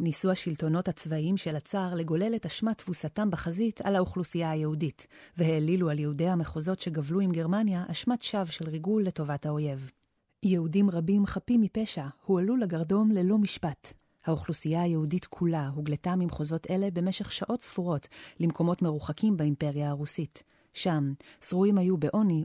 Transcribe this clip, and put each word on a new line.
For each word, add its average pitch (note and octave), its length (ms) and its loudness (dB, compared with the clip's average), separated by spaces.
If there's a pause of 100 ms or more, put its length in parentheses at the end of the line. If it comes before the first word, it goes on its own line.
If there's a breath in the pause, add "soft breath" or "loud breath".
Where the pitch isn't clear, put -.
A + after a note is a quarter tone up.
ניסו E3+ 300 0
השלטונות D#3+ 580 0
הצבאיים D#3+ 480 -2
של D#3 200 -4
הצאר F3+ 380 -4
לגולל E3+ 400 0
את G#3+ 120 -4
אשמת A3 320 -2
תבוסתם F#3 520 -2
בחזית F3+ 500 -2
על G3 160 0
האוכלוסייה F3 540 -2
היהודית, D#3 560 -4 (300 loud breath)
והעלילו D#3+ 540 2
על D3 80 0
יהודי D3+ 300 0
המחוזות E3+ 520 -2
שגבלו D#3 400 -2
עם F#3 120 2
גרמניה F3+ 580 0
אשמת A#3 320 -2
שווא G3+ 220 -2
של D#3+ 240 -6
ריגול F3 340 0
לטובת D#3+ 440 -2
האויב. D3 440 -2 (520)
יהודים F#3 480 4
רבים F#3 360 4
חפים A#3 340 2
מפשע G#3 460 0 (180)
הועלו G3 320 2
לגרדום F#3+ 540 2
ללא G3 280 4
משפט. - 540 -2 (320)
האוכלוסייה D#3+ 580 -2
היהודית E3 440 0
כולה E3 420 0
הוגלתה D3+ 480 -4
ממחוזות E3 540 -2
אלה G3 200 0
במשך F#3 420 -2
שעות - 300 -4
ספורות F3 460 -4 (320 loud breath)
למקומות E3+ 420 2
מרוחקים E3 540 0
באימפריה D3 540 0
הרוסית. C#3+ 520 -6 (320 soft breath)
שם, D3 380 0 (320 loud breath)
שרויים G3 340 4
היו F3+ 180 4
בעוני D#3+ 480 2